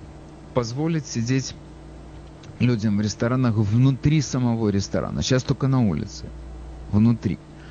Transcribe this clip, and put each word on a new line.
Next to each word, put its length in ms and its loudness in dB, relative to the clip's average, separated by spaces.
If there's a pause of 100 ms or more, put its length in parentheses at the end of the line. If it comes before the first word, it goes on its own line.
(560)
позволить 500 -2
сидеть 500 -2 (1040)
людям 380 2
в 40 2
ресторанах 540 0
внутри 640 4
самого 480 0
ресторана. 540 0
Сейчас 200 2
только 240 0
на 140 4
улице. 440 0 (680)
Внутри 480 4 (320)